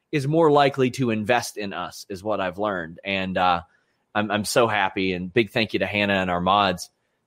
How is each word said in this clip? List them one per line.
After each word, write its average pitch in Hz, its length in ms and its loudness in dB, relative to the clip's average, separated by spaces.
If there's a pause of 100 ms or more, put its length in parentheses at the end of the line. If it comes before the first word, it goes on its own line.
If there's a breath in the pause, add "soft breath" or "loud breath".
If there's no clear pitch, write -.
(120)
is 139 160 -2
more 156 240 4
likely 139 400 4
to 123 180 -2
invest 110 480 0
in 101 160 -8
us, 85 360 -10
is 95 140 -12
what 104 180 -2
I've 92 180 -4
learned. 90 460 -4
And, 95 320 -4
uh, 90 240 2 (520)
I'm, 107 160 -2
I'm 104 160 -2
so 117 220 4
happy, 95 460 0
and 90 200 -6
big 117 160 2
thank 113 240 -2
you 101 60 -2
to 95 80 -2
Hannah 101 280 0
and 95 140 0
our 87 120 0
mods. 95 500 2 (360)